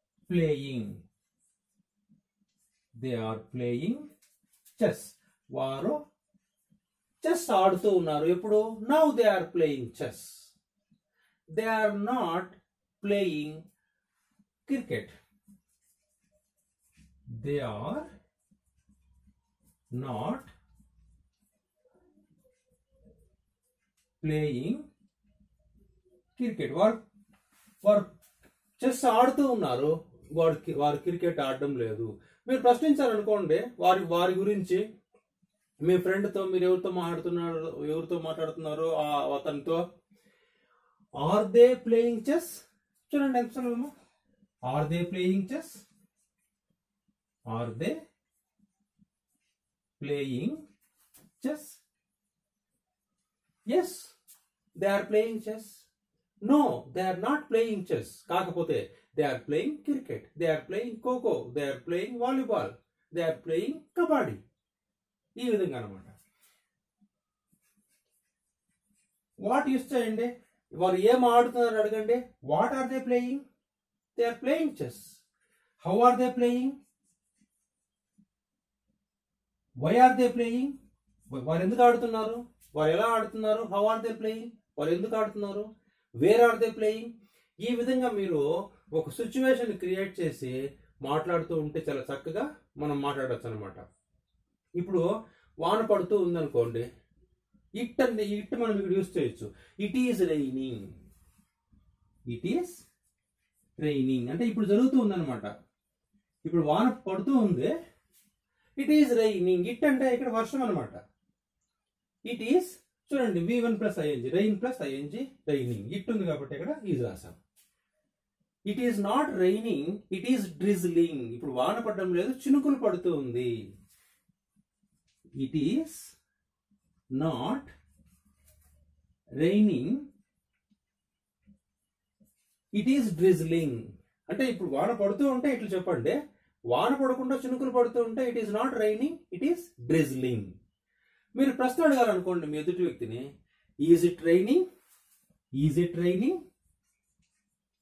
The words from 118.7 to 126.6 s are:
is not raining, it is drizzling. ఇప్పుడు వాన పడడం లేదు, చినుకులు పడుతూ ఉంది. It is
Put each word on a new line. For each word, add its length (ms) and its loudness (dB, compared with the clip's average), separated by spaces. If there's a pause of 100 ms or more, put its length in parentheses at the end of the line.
is 200 0
not 360 2
raining, 520 2 (300)
it 100 -8
is 160 2 (180)
drizzling. 580 2 (160)
ఇప్పుడు 160 -8
వాన 280 0
పడడం 360 -2
లేదు, 160 0
చినుకులు 480 2
పడుతూ 340 0
ఉంది. 640 -4 (1600)
It 180 -6
is 360 -2 (1200)